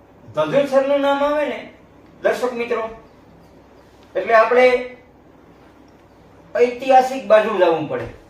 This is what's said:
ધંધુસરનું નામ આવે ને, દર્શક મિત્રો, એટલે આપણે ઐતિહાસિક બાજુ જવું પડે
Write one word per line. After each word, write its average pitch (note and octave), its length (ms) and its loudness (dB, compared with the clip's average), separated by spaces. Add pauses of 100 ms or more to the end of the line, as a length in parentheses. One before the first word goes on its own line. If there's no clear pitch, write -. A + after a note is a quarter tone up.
(340)
ધંધુસરનું C#4 680 0
નામ C#4 220 0
આવે D4 220 -2
ને, - 280 -10 (480)
દર્શક A#3+ 320 -2
મિત્રો, A#3 360 -6 (1300)
એટલે F#3+ 180 -4
આપણે B3 640 4 (1600)
ઐતિહાસિક C4 680 0
બાજુ G#3+ 300 2
જવું E3 320 0
પડે A#2+ 160 -8 (240)